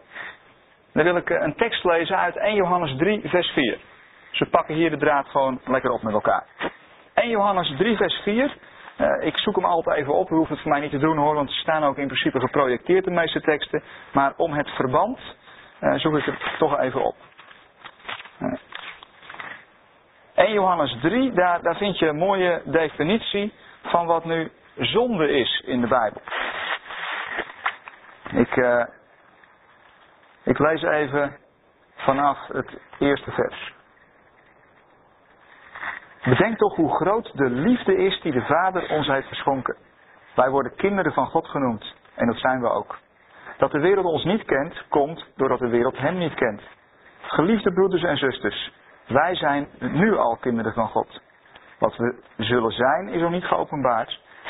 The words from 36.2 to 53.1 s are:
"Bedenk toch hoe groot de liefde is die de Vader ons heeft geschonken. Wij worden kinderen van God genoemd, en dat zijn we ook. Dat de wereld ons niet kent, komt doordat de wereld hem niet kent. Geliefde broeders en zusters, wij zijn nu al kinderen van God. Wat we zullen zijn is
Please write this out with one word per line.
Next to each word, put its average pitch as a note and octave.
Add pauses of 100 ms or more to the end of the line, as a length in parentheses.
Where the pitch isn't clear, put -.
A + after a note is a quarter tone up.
"Bedenk F#3+
toch G3+
hoe D#3
groot F#3+
de C3+
liefde F#3+
is F#3+
die E3
de A#2
Vader F3
ons D3+
heeft C3+
geschonken. - (580)
Wij B2+
worden C3
kinderen F#3+
van C3
God -
genoemd, B2+ (200)
en A#2+
dat A2+
zijn B2+
we A#2
ook. - (580)
Dat C#3
de D3+
wereld F#3
ons D#3
niet G#3
kent, C#3+
komt D3+ (100)
doordat C3
de B2
wereld A#2+
hem D#3
niet E3
kent. G#2+ (580)
Geliefde G3+
broeders F3+
en D#3+
zusters, - (340)
wij D#3
zijn C#3+ (100)
nu D#3
al A#2
kinderen A2+
van A2
God. - (580)
Wat G#2+
we A#2 (140)
zullen A2+
zijn D3
is F3